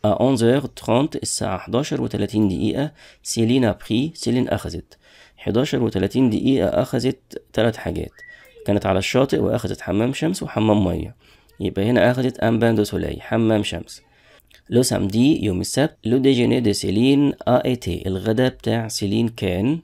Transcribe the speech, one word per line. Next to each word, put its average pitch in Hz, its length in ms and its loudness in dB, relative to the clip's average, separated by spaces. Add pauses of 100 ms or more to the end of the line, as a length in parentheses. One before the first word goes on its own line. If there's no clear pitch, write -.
ا - 20 2
اونز 120 360 2
اور 127 220 4
ترونت، 123 500 -2
الساعة 101 420 -4
حداشر - 440 -4
وتلاتين 107 460 0
دقيقة، 110 440 -2 (320)
سيلين 120 420 2
ا 98 120 0 (120)
بري، 135 260 0
سيلين 120 340 -2
أخذت. - 480 -6 (400)
حداشر 120 460 0
وتلاتين 107 460 2
دقيقة 110 380 2
أخذت - 760 -2 (120)
تلات 113 240 2
حاجات، 85 340 -6 (540)
كانت 101 200 0
على 139 140 2
الشاطئ 139 400 0
وأخذت 98 420 -2
حمام 113 320 -2
شمس 165 300 -4
وحمام 107 420 2
مية، 85 300 -4 (440)
يبقى 98 260 -2
هنا 117 260 4
أخذت 127 280 -2
ان 113 200 2
بان 117 160 2
دو 104 80 2
سولاي، 85 380 -4
حمام 110 420 0
شمس. - 380 -10 (680)
لو 120 120 4
سامدي، 110 640 2
يوم 92 160 -2
السبت، - 440 -2
لو 117 120 2
ديجيني 127 420 4
دو 107 140 2
سيلين 131 600 2 (140)
ا 123 180 2
ايتي، 120 420 -4
الغدا 110 400 0
بتاع 113 400 -2
سيلين 110 400 -2
كان 110 560 -2